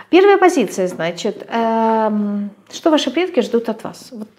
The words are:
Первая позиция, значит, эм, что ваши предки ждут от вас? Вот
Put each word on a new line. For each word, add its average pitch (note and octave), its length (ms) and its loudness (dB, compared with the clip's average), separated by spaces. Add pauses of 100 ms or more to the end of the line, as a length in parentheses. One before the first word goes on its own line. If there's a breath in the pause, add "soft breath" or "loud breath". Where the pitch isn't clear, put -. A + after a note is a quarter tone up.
(100)
Первая F#4+ 280 6
позиция, C4 480 2
значит, F3 640 -6
эм, A3 1000 -2 (200)
что - 200 -2
ваши C#4+ 200 0
предки E4+ 300 -2
ждут A#3 280 -4
от G#3+ 140 -8
вас? - 300 -16
Вот G#3+ 160 -14 (100)